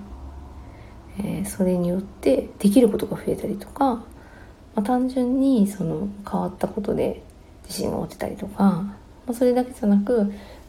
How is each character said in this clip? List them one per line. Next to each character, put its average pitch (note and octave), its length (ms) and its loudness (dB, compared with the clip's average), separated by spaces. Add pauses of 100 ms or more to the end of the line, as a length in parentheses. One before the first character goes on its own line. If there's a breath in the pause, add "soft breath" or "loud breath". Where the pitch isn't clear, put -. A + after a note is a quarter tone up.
(1200 loud breath)
え E3+ 220 -4
ー、 G3 40 -4
そ - 180 0
れ F3+ 140 4
に F3 120 2
よ F#3 100 0
っ - 20 -2
て - 480 2 (100)
で G3+ 100 6
き G3+ 100 8
る A#3 100 10
こ G3+ 80 0
と - 80 -4
が E3 120 -4
増 - 160 -2
え - 20 -4
た - 100 -6
り G3+ 120 -4
と - 100 -14
か、 C4 280 0
ま A3+ 80 -8 (760 loud breath)
あ、 G#3+ 40 2
単 B3+ 280 2
純 B3+ 300 0
に C4 280 6
そ - 160 -4
の D#3+ 240 -2 (220)
変 F3+ 100 -2
わ F3+ 80 -2
っ F3 80 -10
た - 120 0
こ - 140 -6
と - 140 -2
で - 280 -2 (400)
自 - 180 -12
信 - 100 -2
が - 60 -4
持 E3 100 -4
て - 80 -14
た - 120 -6
り - 80 -8
と - 120 -8
か、 - 160 -2
ま F#3+ 320 2 (340)
あ、 A#3+ 40 -2
そ B3 100 -2
れ B3 100 6
だ B3 120 2
け B3+ 60 -10
じ - 100 -16
ゃ A3+ 60 0
な G3+ 120 6
く、 G3+ 320 2 (380 loud breath)